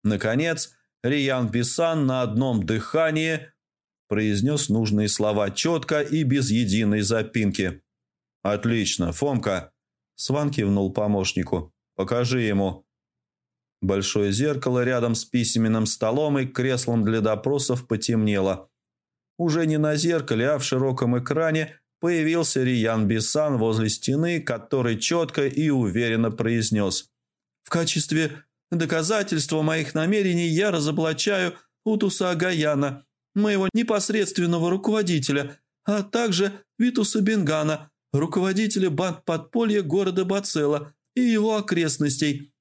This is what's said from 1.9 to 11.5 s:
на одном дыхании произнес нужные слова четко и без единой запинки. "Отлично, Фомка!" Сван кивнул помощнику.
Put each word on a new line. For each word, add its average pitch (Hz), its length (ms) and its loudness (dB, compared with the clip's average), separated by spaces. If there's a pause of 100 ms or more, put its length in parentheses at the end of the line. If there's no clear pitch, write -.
на 131 140 0
одном 113 460 0
дыхании 156 840 0 (560)
произнес 107 600 0
нужные 104 400 0
слова 104 420 0
четко 151 520 -2
и 151 220 0
без 131 260 0
единой 107 500 2
запинки. 101 800 -2 (600)
"Отлично, 104 720 0
Фомка!" 107 600 -2 (420)
Сван 143 360 -2
кивнул 101 420 0
помощнику. 95 800 -2 (240)